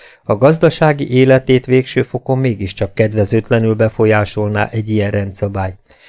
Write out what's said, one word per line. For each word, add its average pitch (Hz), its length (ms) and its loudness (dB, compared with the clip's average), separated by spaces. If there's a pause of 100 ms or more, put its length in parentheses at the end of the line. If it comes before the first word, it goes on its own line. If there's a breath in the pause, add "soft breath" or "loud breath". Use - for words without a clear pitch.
(240 loud breath)
a 110 120 -2
gazdasági 151 760 2
életét 131 540 4
végső 127 380 0
fokon 131 340 -4
mégiscsak 101 560 -4
kedvezőtlenül 110 840 0
befolyásolná 107 920 0
egy 110 200 -6
ilyen 104 220 0
rendszabály. 98 640 -6 (320 soft breath)